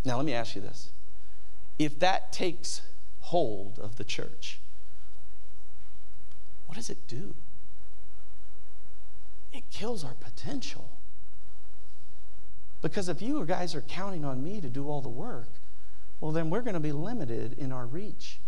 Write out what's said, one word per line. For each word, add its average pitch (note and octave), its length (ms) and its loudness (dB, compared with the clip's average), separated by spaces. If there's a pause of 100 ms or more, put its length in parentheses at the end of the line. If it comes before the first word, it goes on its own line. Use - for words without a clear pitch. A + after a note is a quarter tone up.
Now, B2+ 120 -2
let C3+ 100 -2
me C#3 80 -2
ask A#2 220 -2
you G2+ 40 0
this. - 300 -2 (880)
If D3 220 0
that F#3 320 0
takes - 500 0 (380)
hold G#2 580 0
of G#2 160 0
the G#2+ 100 0
church, - 540 0 (2000)
what E3 80 0
does - 160 0
it - 160 0
do? E3 300 0 (2250)
It - 180 0
kills G#3+ 320 0
our C3 120 0
potential. - 760 2 (1900)
Because F3 260 0
if E3+ 140 0
you C4 240 0
guys F3 300 0
are C3+ 40 0
counting F#3 440 0
on C3 180 0
me G3 180 0
to D3 80 0
do C#3 200 0
all D3 120 -2
the B2 80 0
work, B2+ 400 0 (720)
well, D#3 120 0
then D#3+ 180 0
we're G#3+ 120 0
gonna G3+ 180 0
be D3+ 120 0
limited C#3+ 640 0
in C3 140 0
our B2+ 160 -2
reach. E3+ 600 0